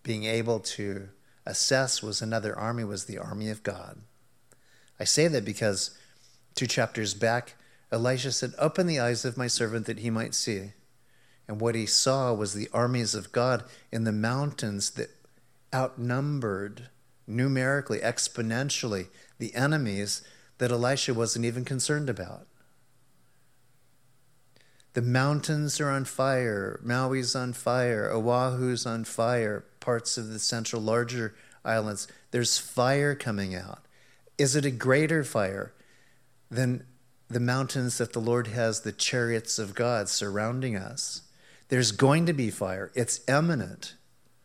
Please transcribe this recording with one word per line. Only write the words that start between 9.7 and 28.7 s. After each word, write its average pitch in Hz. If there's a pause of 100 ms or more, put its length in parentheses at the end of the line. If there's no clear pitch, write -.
that 107
he 113
might 110
see." 101 (760)
And 107
what 117
he 110
saw 131
was 104
the 104
armies 120
of 104
God 120 (220)
in 113
the 110
mountains 113
that - (640)
outnumbered 123 (380)
numerically, 131
exponentially, 113 (280)
the 113
enemies 117 (360)
that 123
Elisha 123
wasn't 117
even 120
concerned 139
about. 95 (2500)
The 120
mountains 143
are 147
on 135
fire. 123
Maui's 127
on 123
fire. 120
Oahu's 123